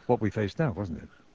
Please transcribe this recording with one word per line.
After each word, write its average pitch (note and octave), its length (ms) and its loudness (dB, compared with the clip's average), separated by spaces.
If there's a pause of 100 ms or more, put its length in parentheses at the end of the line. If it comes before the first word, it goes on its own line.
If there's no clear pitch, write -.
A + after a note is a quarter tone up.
what A#2+ 140 4
we G#2+ 100 2
face G#2 280 -2
now, D3+ 140 2
wasn't E2 300 -6
it? - 60 -18 (260)